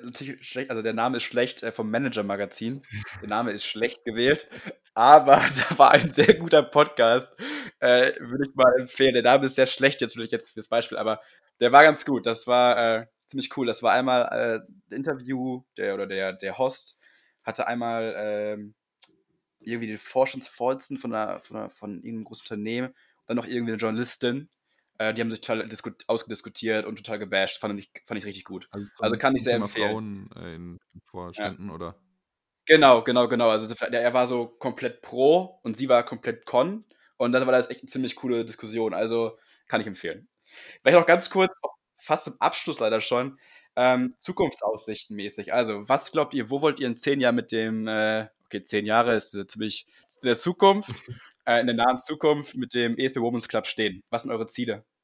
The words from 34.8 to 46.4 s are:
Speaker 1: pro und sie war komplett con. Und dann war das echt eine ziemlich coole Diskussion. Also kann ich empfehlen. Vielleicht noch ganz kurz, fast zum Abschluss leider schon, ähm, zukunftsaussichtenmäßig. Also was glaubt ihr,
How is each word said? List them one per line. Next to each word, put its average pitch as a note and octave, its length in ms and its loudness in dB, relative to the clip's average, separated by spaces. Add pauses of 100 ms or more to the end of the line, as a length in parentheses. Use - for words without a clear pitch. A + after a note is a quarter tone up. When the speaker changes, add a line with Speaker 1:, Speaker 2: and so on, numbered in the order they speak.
Speaker 1:
pro D#3 600 2
und A2+ 120 -6
sie C3 120 -6
war A#2+ 160 6
komplett - 420 -8
con. F3+ 380 0 (320)
Und A#2+ 160 0
dann B2+ 120 2
war B2+ 80 2
das B2 180 2
echt B2+ 100 -12
eine - 80 -20
ziemlich C3 260 -6
coole A#2+ 300 -4
Diskussion. A2+ 500 -6
Also A2+ 420 -2 (300)
kann A2+ 140 -2
ich G#2+ 80 -8
empfehlen. F#2 400 -12 (540)
Vielleicht E3 160 8
noch E3 80 6
ganz F3+ 220 4
kurz, F#3+ 220 2 (460)
fast - 280 -4
zum - 160 -12
Abschluss - 380 -2
leider A2 220 0
schon, B2+ 380 -2 (360)
ähm, B2+ 440 2
zukunftsaussichtenmäßig. G#2+ 1300 -6
Also A2 360 -2
was - 240 -2
glaubt D3 220 -2
ihr, A#2 160 -4